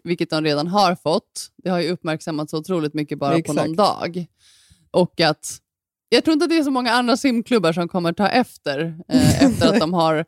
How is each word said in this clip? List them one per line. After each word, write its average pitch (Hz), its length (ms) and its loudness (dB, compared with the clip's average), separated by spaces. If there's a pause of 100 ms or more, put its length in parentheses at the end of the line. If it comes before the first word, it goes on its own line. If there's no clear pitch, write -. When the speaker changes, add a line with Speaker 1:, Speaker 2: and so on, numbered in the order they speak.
Speaker 1:
vilket 170 260 -4
de 156 140 -2
redan 151 240 0
har 180 280 2
fått. - 520 -4 (160)
Det 175 60 -4
har 180 100 0
ju 165 100 -2
uppmärksammats 156 640 -6
otroligt 156 400 -4
mycket 147 260 -6
bara 143 220 0
på 160 120 -8
någon 151 180 -2
Speaker 2:
Exakt. 160 60 -4
Speaker 1:
dag. 175 480 0 (680)
Och - 300 0
att - 360 0 (520)
jag - 140 4
tror 320 100 2
inte 302 100 2
att 339 60 0
det 330 80 2
är 320 60 2
så 277 80 -2
många 247 200 -2
andra 247 260 2
simklubbar 226 560 0
som 170 140 -2
kommer 170 260 -2
ta 202 160 0
efter, 160 680 -4 (120)
eh, - 340 4
Speaker 2:
<laughs> - 20 6
Speaker 1:
efter 202 280 2
att 220 60 2
de 170 140 0
har 160 340 2